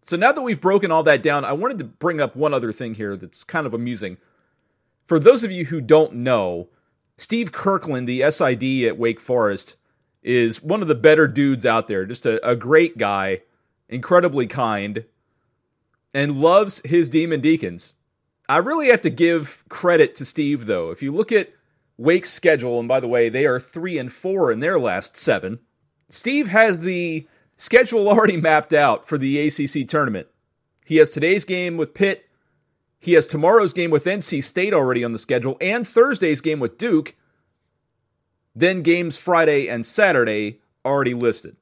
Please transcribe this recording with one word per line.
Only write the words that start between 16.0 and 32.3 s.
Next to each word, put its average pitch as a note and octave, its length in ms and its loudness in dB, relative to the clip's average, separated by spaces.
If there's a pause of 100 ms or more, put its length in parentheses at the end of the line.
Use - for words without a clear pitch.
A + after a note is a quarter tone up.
and C#3+ 240 -2
loves F#3+ 480 4
his D#3+ 240 0
Demon D#3 320 0
Deacons. C3 520 -2 (560)
I C#3 80 2
really C#4 300 0
have A#3+ 140 6
to - 80 -2
give E3 600 -2
credit E3 460 2
to C3+ 100 -12
Steve, C#3+ 400 -4
though. F2+ 240 -4
If F2+ 140 -12
you C#3 80 -6
look G#3 200 -2
at G#3 220 0 (440)
Wake's E3 340 2
schedule, B2 480 0
and A#2 80 -6
by C3 120 2
the B2 80 -4
way, A#2 220 2
they B2+ 160 -2
are B2+ 140 0
three E3 400 -8
and B2+ 120 -10
four F#3 400 -2
in A2+ 80 -2
their E3 200 0
last G2 360 -4
seven, G#2 440 -4 (500)
Steve C#4 380 -4
has G3 340 2
the E3+ 460 -6 (300)
schedule A3+ 520 2
already G#3 280 4
mapped D#3 360 2
out C#3+ 340 2
for D3+ 120 -4
the C3+ 180 -2
A D3+ 120 0
C D3 180 -4
C C#3 180 -6
tournament. B2 420 -4 (560)
He D#3+ 140 0
has D3+ 140 6
today's F3 340 0
game F3+ 320 -4
with D3+ 160 -4
Pitt. G3 340 -2 (720)